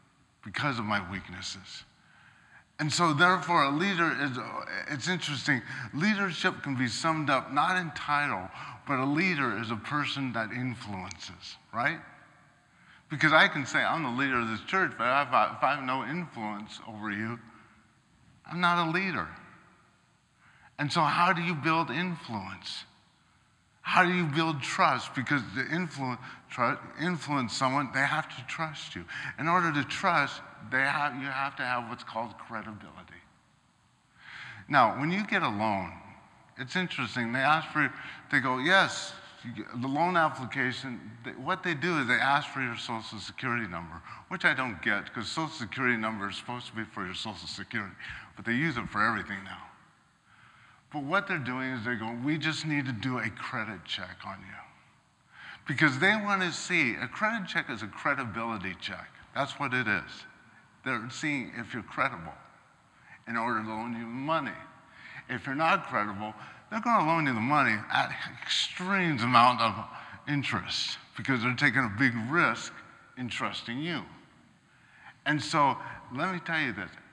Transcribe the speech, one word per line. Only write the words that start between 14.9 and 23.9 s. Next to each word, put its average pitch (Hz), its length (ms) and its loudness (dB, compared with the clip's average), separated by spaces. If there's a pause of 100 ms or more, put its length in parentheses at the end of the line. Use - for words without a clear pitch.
but 113 80 0
if 131 280 4
I, 110 240 4
if - 60 0
I 139 120 4
have 139 80 -4
no 131 200 0
influence 107 840 -6
over 107 240 -8
you, 113 280 -4 (1040)
I'm 165 140 -6
not 175 300 4
a - 20 2
leader. 165 360 0 (1500)
And 143 140 -2
so 170 100 4
how 156 300 6
do 170 100 2
you 170 140 0
build 160 340 2
influence? 120 960 -4 (1000)
How 180 180 6